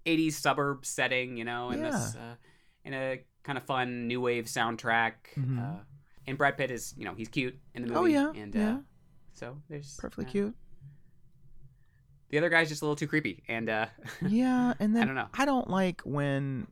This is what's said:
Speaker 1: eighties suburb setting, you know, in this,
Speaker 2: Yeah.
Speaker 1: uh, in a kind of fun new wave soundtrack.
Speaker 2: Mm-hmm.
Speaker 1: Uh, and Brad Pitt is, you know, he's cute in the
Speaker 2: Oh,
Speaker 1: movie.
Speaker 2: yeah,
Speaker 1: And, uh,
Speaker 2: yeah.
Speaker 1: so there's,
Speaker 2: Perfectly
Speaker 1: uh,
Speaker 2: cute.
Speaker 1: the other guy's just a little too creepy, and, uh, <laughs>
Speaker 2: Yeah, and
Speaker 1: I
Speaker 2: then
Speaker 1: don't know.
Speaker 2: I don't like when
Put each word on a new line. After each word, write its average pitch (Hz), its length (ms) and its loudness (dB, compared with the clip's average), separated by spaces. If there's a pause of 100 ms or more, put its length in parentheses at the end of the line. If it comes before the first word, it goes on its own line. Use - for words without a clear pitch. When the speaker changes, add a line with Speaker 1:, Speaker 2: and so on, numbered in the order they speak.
Speaker 1:
eighties 160 320 4
suburb 143 480 2
setting, 127 520 0
you 113 80 -6
know, 123 240 -4
in 285 140 -2
this, 147 320 -2
Speaker 2:
Yeah. 117 160 -12
Speaker 1:
uh, 120 40 -14 (480)
in 135 120 -8
a 131 280 -4 (200)
kind 139 140 -4
of 127 80 -6
fun 123 420 0
new 123 140 0
wave 120 240 0
soundtrack. 113 680 2 (220)
Speaker 2:
Mm-hmm. 131 240 0
Speaker 1:
Uh, 127 240 -6 (420)
and 135 120 -4
Brad 139 200 4
Pitt 131 140 0
is, 113 260 -6
you 107 80 -8
know, 92 80 -6
he's 110 160 -8
cute 127 300 -2 (160)
in 123 120 -6
the 117 60 -2
Speaker 2:
Oh, 330 80 4
Speaker 1:
movie. 339 120 6
Speaker 2:
yeah, 285 220 4
Speaker 1:
And, 208 200 -10
uh, 214 40 2
Speaker 2:
yeah. 220 180 2 (560)
Speaker 1:
so 131 360 -12
there's, 147 280 -12
Speaker 2:
Perfectly - 280 -8
Speaker 1:
uh, 127 40 -8
Speaker 2:
cute. 202 260 -2 (1700)
Speaker 1:
the 147 80 0
other 165 120 4
guy's 165 200 4
just 151 120 -6
a 156 40 -2
little 147 100 2
too 147 120 -4
creepy, 147 400 -2
and, 113 220 -2
uh, 110 160 2 (200)
<laughs> - 200 -12
Speaker 2:
Yeah, 247 540 4
and 214 160 4
Speaker 1:
I 233 40 4
Speaker 2:
then 233 80 4
Speaker 1:
don't 269 80 -2
know. - 180 -2
Speaker 2:
I 269 120 2
don't 262 240 2
like 185 320 2
when 139 720 0